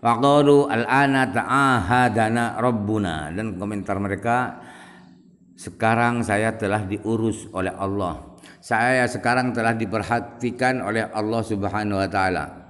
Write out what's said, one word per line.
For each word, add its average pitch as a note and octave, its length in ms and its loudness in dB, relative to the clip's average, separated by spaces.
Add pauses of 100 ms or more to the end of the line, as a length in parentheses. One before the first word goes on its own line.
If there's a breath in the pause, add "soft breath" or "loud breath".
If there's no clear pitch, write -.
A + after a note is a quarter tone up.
Wa A#2 160 2
qalu C#3+ 480 6
al-ana C3 640 2
ta'ahadana A#2 1300 2
rabbuna, G#2 720 -2
dan G#2 320 -6
komentar G2+ 400 -6
mereka, G#2+ 640 -2 (880 loud breath)
"Sekarang A#2 720 0
saya G#2+ 320 0
telah G#2+ 240 -2
diurus G#2+ 720 -2
oleh F#2 160 -2
Allah. G2 560 -6 (320 loud breath)
Saya B2 480 0
sekarang B2 480 0
telah A2+ 240 0
diperhatikan A#2 1040 -2
oleh G#2 240 -2
Allah A2 400 -2
Subhanahu G2+ 560 -2
wa F#2+ 80 0
taala." F#2 360 0 (240)